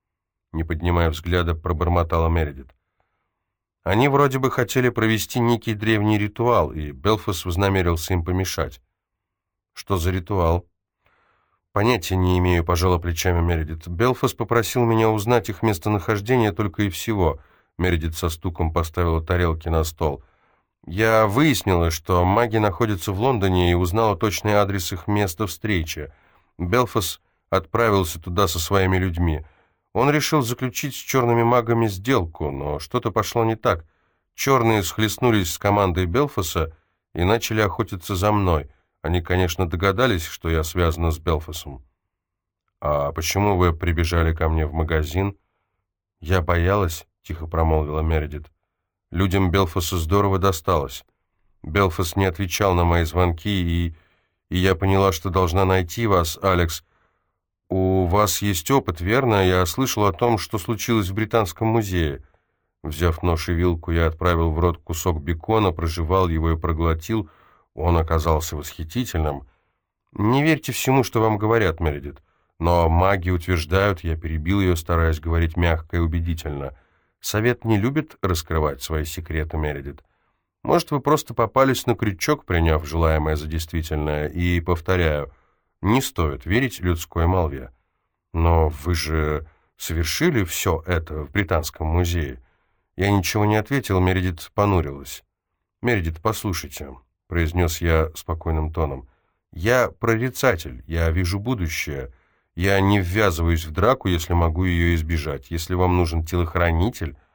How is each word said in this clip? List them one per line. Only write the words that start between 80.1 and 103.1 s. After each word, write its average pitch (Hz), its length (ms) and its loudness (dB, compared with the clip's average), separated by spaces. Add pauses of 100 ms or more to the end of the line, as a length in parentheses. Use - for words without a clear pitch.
Может, 165 280 0
вы 147 80 -2
просто 147 340 0
попались 127 520 2
на 120 100 2
крючок, 117 500 -2
приняв 80 400 2
желаемое 78 500 2
за 76 120 -6
действительное. 76 800 -4
И, 87 320 0
повторяю, 82 720 0 (500)
не 117 200 2
стоит 76 440 -4
верить 113 360 -2
людской 85 440 -2
молве». 80 460 -2 (600)
«Но 82 360 2
вы 87 260 -4
же 76 520 -4 (300)
совершили 101 640 0
всё 85 420 -2
это 78 380 -4
в 71 80 -14
Британском 85 560 -2
музее». 85 540 -2 (560)
Я 175 120 0
ничего 110 360 2
не 107 100 2
ответил, 107 460 0
Мередит 92 520 0
понурилась. 80 720 0 (580)
«Мередит, 95 400 0
послушайте», 76 760 -6 (360)
произнёс 85 480 0
я 80 340 2
спокойным 78 600 -4
тоном. 69 340 -6 (460)
«Я 110 340 0
прорицатель, 113 1000 -2
я 82 260 0
вижу 92 280 0
будущее. 82 720 -6 (440)
Я 98 260 2
не 101 180 4
ввязываюсь 85 640 0